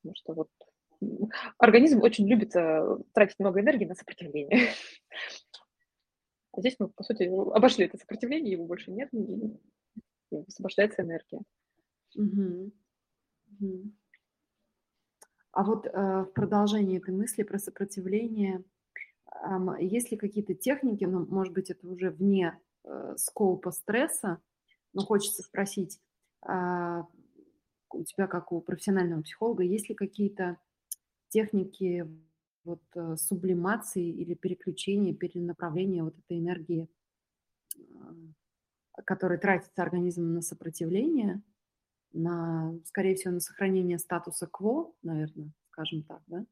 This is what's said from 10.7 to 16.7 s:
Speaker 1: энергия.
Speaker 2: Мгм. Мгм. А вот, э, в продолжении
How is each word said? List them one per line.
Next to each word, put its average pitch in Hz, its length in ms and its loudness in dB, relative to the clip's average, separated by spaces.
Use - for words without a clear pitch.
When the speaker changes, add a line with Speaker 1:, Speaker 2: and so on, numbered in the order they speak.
Speaker 1:
энергия. 165 380 -8
Speaker 2:
Мгм. 196 560 -2
Мгм. 196 340 -6
А 196 120 2
вот, 208 240 0
э, - 40 -6
в 190 420 0
продолжении 202 640 2